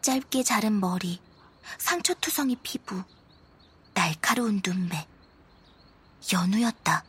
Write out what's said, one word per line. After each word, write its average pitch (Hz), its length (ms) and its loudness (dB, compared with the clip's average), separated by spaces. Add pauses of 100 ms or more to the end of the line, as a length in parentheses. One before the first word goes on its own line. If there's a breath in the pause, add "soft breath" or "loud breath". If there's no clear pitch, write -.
짧게 262 420 0
자른 214 340 2
머리, 180 420 -2 (580 loud breath)
상처투성이 320 840 0
피부, - 400 -8 (880)
날카로운 202 720 0
눈매. 175 440 -2 (1200)
연우였다. 185 760 2